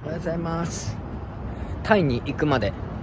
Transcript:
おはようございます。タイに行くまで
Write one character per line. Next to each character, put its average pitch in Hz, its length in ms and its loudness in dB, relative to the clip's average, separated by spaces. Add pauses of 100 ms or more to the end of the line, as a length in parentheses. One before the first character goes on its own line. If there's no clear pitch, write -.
(140)
お - 20 -2
は 160 40 -4
よ - 20 -6
う - 40 -2
ご 165 40 0
ざ 165 60 2
い - 20 0
ま 170 260 0
す。 - 320 -4 (840)
タ 214 140 6
イ 180 80 6
に 120 200 2
行 135 100 -2
く 151 120 2
ま 135 140 6
で 101 120 0 (300)